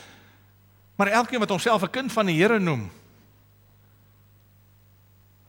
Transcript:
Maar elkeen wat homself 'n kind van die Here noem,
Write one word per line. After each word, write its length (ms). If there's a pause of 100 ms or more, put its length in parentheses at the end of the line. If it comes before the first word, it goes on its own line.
(960)
Maar 240
elkeen 240
wat 80
homself 320
'n 80
kind 220
van 140
die 120
Here 200
noem, 320 (2500)